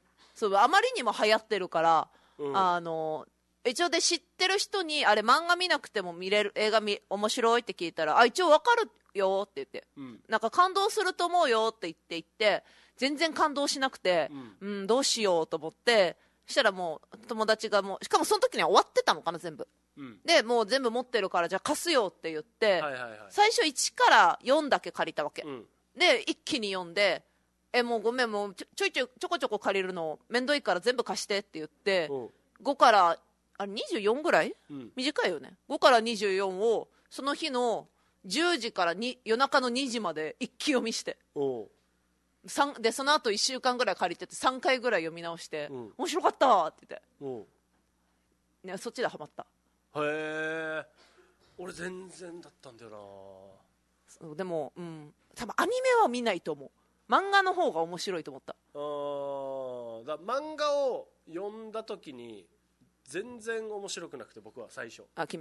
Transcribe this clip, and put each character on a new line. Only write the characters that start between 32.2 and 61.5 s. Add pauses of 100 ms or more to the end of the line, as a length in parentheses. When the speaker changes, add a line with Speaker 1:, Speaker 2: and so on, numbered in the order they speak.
Speaker 2:
ん。 (340)
Speaker 1:
五
か
ら、 (400)
あ
れ、
二
十
四
ぐ
ら
い？ (160)
Speaker 2:
う
ん。
Speaker 1:
短
い
よ
ね。 (120)
五
か
ら
二
十
四
を、 (200)
そ
の
日
の (380)
十
時
か
ら
に、
夜
中
の
二
時
ま
で
一
気
読
み
し
て。 (180)
Speaker 2:
お
う。 (800)
Speaker 1:
三、
で、
そ
の
後
一
週
間
ぐ
ら
い
借
り
て
て、
三
回
ぐ
ら
い
読
み
直
し
て、
Speaker 2:
う
ん。
Speaker 1:
面
白
か
っ
た
っ
て
言
っ
て。 (160)
Speaker 2:
お
う。
Speaker 1:
ね、
そ
っ
ち
で
ハ
マ
っ
た。 (500)
Speaker 2:
へ
ー。 (720)
俺
全
然
だ
っ
た
ん
だ
よ
な。 (1120)
Speaker 1:
そ
う、
で
も、
う
ん。 (220)
多
分
ア
ニ (120)
メ
は
見
な
い
と
思
う。 (400)
漫
画
の
方
が
面
白
い
と
思
っ
た。 (200)
Speaker 2:
あ
ー、
だ-、
漫
画
を (180)
読